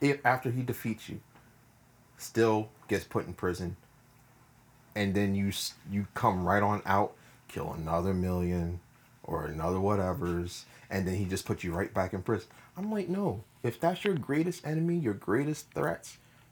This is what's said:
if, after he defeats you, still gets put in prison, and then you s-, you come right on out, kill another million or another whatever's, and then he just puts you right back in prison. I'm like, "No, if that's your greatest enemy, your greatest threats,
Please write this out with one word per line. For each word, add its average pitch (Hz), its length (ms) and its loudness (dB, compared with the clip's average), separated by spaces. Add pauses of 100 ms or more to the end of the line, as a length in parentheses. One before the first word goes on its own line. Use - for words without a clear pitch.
if, 143 260 4
after 127 240 2
he 127 120 0
defeats 117 460 -4
you, 104 120 -8 (1000)
still 110 500 4 (200)
gets 98 160 0
put - 220 -4
in 87 60 -8
prison, 90 440 -2 (1160)
and 101 200 2
then 101 200 2
you 98 140 2
s-, - 260 -4 (160)
you 101 240 0
come 92 300 2
right 98 180 6
on 104 220 2
out, 98 300 2 (340)
kill - 240 -6
another 82 400 0
million 90 680 0 (420)
or 80 240 -4
another 80 340 -2
whatever's, 92 840 0 (240)
and 95 160 0
then 92 80 0
he 98 100 0
just 92 220 -2
puts 101 180 -2
you 87 80 -2
right 90 220 -2
back 92 180 0
in 95 100 -4
prison. - 260 -2 (280)
I'm 208 160 -4
like, 202 160 -2
"No, 175 360 -2 (180)
if 120 180 -4
that's 175 240 0
your 202 120 2
greatest 156 500 -2
enemy, 160 320 0
your 117 160 0
greatest 139 580 -2
threats, - 460 -4 (340)